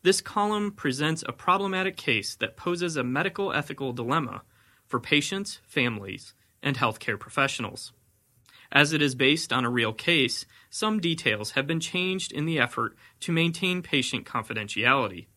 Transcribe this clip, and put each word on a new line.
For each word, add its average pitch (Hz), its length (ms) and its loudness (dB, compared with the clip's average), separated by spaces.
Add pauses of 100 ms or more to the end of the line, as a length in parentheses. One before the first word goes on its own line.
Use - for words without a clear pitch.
This 185 180 4
column 208 500 0
presents 151 560 0
a 123 60 -6
problematic 190 640 0
case 113 380 0
that - 200 -4
poses 175 400 -2
a 131 80 0
medical 180 480 -2
ethical 139 400 -4
dilemma 120 520 -2 (440)
for - 140 -2
patients, 196 680 0
families, 110 680 -2 (300)
and 135 140 0
healthcare 113 420 -2
professionals. - 720 -2 (800)
As 147 220 4
it 147 80 2
is 135 140 2
based 139 360 4
on 123 140 2
a 117 40 2
real 117 220 2
case, 139 540 0 (240)
some 214 320 -2
details 123 500 0
have 139 160 -2
been 165 140 0
changed 185 500 -4
in 151 140 -4
the 165 120 0
effort 120 380 0 (240)
to 170 140 -2
maintain 170 480 2
patient 131 440 -2
confidentiality. 107 1000 0 (120)